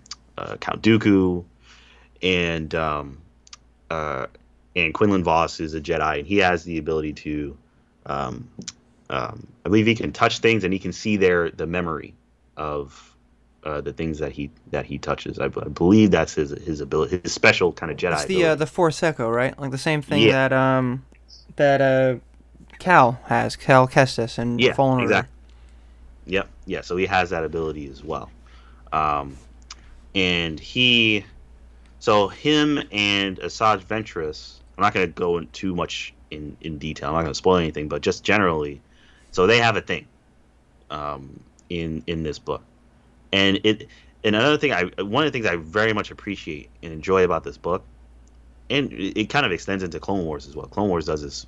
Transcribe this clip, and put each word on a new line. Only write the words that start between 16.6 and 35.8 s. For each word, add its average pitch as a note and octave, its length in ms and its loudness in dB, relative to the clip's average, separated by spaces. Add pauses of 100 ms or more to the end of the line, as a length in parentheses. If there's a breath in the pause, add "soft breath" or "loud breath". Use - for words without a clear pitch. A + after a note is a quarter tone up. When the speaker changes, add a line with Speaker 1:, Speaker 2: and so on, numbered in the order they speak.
Speaker 1:
ability, D#2 420 -2
his E2 100 -6
special G2 400 4
kind D#2+ 200 -8
of D2 60 -8
Jedi F2 160 0
Speaker 2:
It's D2+ 100 -2
the, F#3+ 100 -2
uh, F#3 40 2
Speaker 1:
ability. D#3+ 200 4
Speaker 2:
the D3+ 80 0
Force - 360 0
Echo, C#3+ 280 0
right? B2 280 0
Like, C#3 120 -6
the C3 80 -6
same D3+ 240 0
thing C#3+ 200 -2
Speaker 1:
Yeah. C3+ 260 0
Speaker 2:
that, C3 40 0
um, C3 520 0 (520)
that, C#3 240 4
uh, C3 360 4 (640)
Cal C3 460 6
has, A#2 300 0
Cal C3 300 6
Kestis C3 540 2
in A#2+ 180 -2
Speaker 1:
Yeah, A#2+ 160 4
Speaker 2:
Fallen C3+ 200 4
Order. B2 100 2
Speaker 1:
exactly. G#2 260 2 (960 soft breath)
Yep, F#2+ 220 -2 (180)
yeah, F2 140 -6
so F2 160 -6
he F#2 100 0
has F#2 240 2
that E2 140 -2
ability D#2 440 -6
as C2+ 140 -18
well. D2+ 280 -10 (600 soft breath)
Um, D2 440 -2 (800 soft breath)
and F2 440 0
he, A#2 680 2 (760)
so G#2 280 4
him D3 520 0 (100)
and G2+ 480 0
Asajj G2+ 460 0
Ventress, A2 720 -8 (200)
I'm F#2 60 -4
not G#2+ 120 4
gonna F#2+ 120 2
go F2 320 0
in D#2+ 100 -8
too F#2+ 260 -6
much - 380 -6 (180)